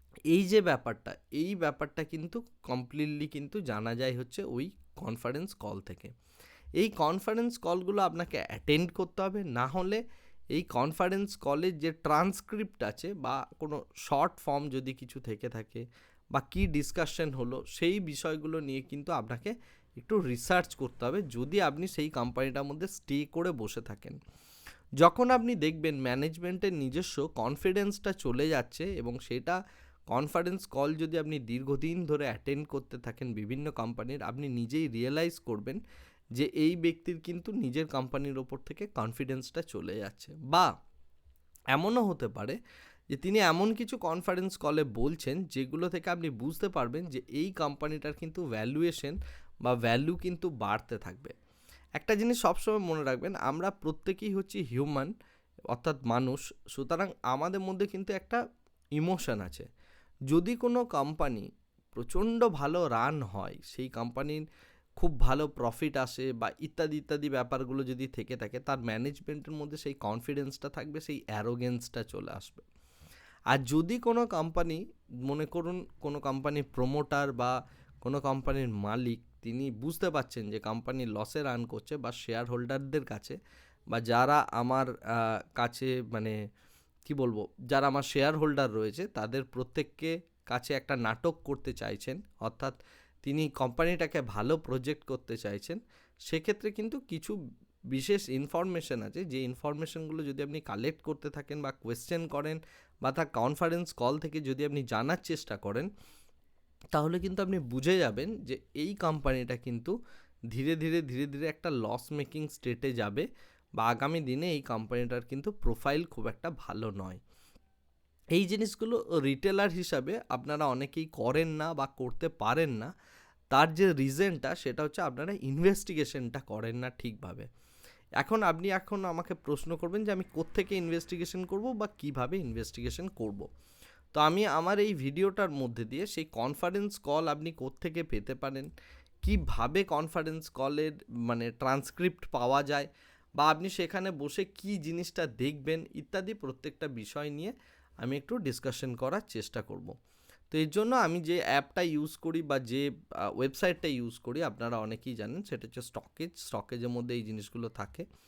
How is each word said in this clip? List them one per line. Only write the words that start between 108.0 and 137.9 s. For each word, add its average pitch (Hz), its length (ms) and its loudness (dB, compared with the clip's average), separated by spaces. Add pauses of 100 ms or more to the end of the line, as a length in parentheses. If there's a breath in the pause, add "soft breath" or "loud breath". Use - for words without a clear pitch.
যে 131 140 -4 (140)
এই 180 220 -4
কোম্পানিটা 131 640 0
কিন্তু 123 460 -4 (460 loud breath)
ধীরে 131 260 0
ধীরে, 160 260 2
ধীরে 135 240 -2
ধীরে 143 220 -4
একটা 151 220 -6
লস 117 420 -2
মেকিং 151 360 -4
স্টেটে 123 460 -2
যাবে 110 340 0 (460 soft breath)
বা 110 140 2
আগামী 139 320 2
দিনে 147 320 -2
এই 147 100 -2
কোম্পানিটার 120 600 -2
কিন্তু 139 300 -6
প্রোফাইল 143 540 2
খুব 113 220 -6
একটা 165 300 -4
ভালো 107 340 -6
নয়। 92 280 -8 (1080 soft breath)
এই 185 180 4
জিনিসগুলো 214 760 0
রিটেলার 190 520 4
হিসাবে 170 480 -2 (100)
আপনারা 147 360 -2
অনেকেই 135 400 -2
করেন 151 420 2
না 156 260 -2
বা 139 140 0
করতে 131 420 -2
পারেন 143 400 2
না। 120 240 -4 (560 loud breath)
তার 156 240 8
যে 180 200 6
রিজনটা, 147 640 2
সেটা 135 280 -2
হচ্ছে 151 180 -2
আপনারা 151 400 -2
ইনভেস্টিগেশনটা 143 960 2
করেন 113 360 -6
না 123 140 -4
ঠিকভাবে। 104 580 -10 (640 loud breath)
এখন 214 320 4
আপনি 175 260 2
এখন 190 360 -2
আমাকে 175 280 -4
প্রশ্ন 160 440 -4
করবেন 180 260 -2
যে 208 80 0
আমি 185 120 0
কোত্থেকে 185 520 -2
ইনভেস্টিগেশন 175 720 -2
করব 214 280 -2
বা 214 140 -2 (100)
কিভাবে 135 400 -2
ইনভেস্টিগেশন 120 720 -4
করব। 104 400 -6 (680 loud breath)
তো 151 60 2
আমি 170 260 6
আমার 175 340 4
এই 208 140 4
ভিডিওটার 180 560 2
মধ্যে 120 360 -2
দিয়ে 143 220 -4
সেই 160 180 -4
কনফারেন্স 180 760 -2
কল 156 280 2
আপনি 151 240 -2
কোত্থেকে 160 520 -4